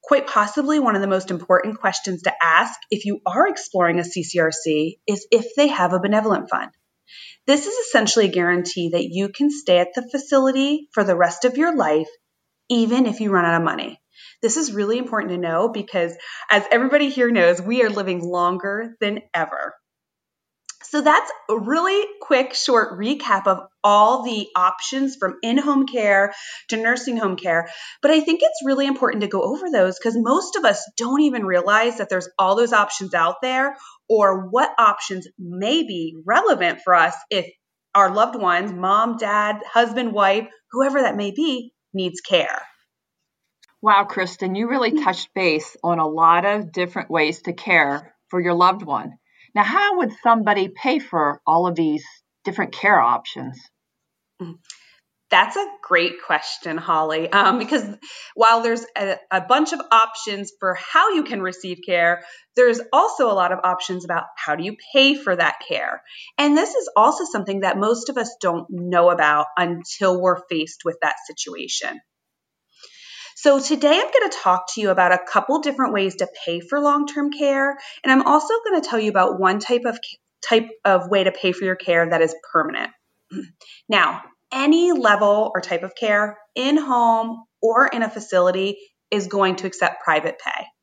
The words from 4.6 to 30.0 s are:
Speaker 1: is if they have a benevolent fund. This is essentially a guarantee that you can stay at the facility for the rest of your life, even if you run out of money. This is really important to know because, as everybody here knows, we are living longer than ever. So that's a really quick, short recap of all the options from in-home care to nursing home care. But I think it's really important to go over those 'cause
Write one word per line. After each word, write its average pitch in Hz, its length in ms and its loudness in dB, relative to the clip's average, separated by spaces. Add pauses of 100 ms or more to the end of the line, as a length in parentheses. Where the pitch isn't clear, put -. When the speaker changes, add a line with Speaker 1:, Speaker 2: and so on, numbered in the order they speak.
Speaker 1:
is 202 240 -4
if 226 280 2
they 294 100 6
have 180 240 0
a 185 80 0
benevolent 208 500 0
fund. - 220 -6 (760)
This 294 220 2
is 415 60 -8
essentially 226 540 2
a 175 40 0
guarantee 175 600 -2
that 175 160 -2
you 190 180 -4
can 285 240 0
stay 185 280 2
at 175 140 0
the 247 160 -6
facility 269 840 0
for 214 100 0
the 185 140 2
rest - 260 2
of 247 140 0
your 330 180 0
life, 156 320 0 (600)
even 240 360 2
if 220 140 -4
you 208 120 -2
run 180 120 4
out 170 160 2
of 165 60 0
money. - 340 -6 (420)
This 226 160 0
is 294 160 -4
really 208 240 -2
important 233 340 -4
to 180 60 -4
know 175 320 -2
because, 196 440 -4 (360)
as 202 220 2
everybody 269 380 2
here 254 220 0
knows, 175 300 4
we 233 220 0
are 220 60 2
living 190 320 -4
longer 185 760 -4
than 208 220 -4 (120)
ever. 147 400 -6 (1080)
So 294 180 -2
that's 302 300 2 (180)
a 220 80 0
really 349 480 0 (160)
quick, 262 320 0
short 214 460 0
recap 214 480 -2
of 190 200 0 (160)
all 214 400 4
the 220 320 -4
options 262 600 -2
from 185 260 -4
in-home 277 460 0
care 202 460 2 (360)
to 220 80 -2
nursing 240 400 -2
home 196 180 -2
care. 170 340 -2 (320)
But 285 100 6
I 320 80 6
think 330 240 0
it's 622 220 0
really 269 200 2
important 262 360 -2
to 202 60 -2
go 196 140 -2
over 311 300 -4
those 185 260 2
'cause 226 180 -4